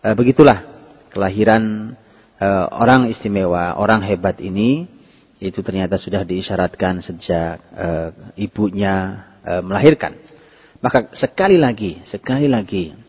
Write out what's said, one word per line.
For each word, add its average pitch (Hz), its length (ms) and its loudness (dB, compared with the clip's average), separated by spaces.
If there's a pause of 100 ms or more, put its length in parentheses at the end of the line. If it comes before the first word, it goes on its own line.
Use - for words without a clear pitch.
eh, 110 160 0
begitulah 127 480 6 (480)
kelahiran, 107 800 0 (480)
eh, 98 320 0
orang 127 320 4
istimewa, 92 720 -2
orang 107 240 2
hebat 95 400 -2
ini, 117 480 -2 (480)
itu 95 240 -8
ternyata 95 320 -2
sudah 95 320 -4
diisyaratkan 92 800 -4
sejak, 82 560 -6 (160)
eh, 82 320 -4 (240)
ibunya, 98 920 -4 (220)
eh, 90 160 -4
melahirkan. 101 560 2 (640)
Maka 123 320 0
sekali - 400 2
lagi, 107 560 0
sekali 135 400 -2
lagi 98 400 -2 (180)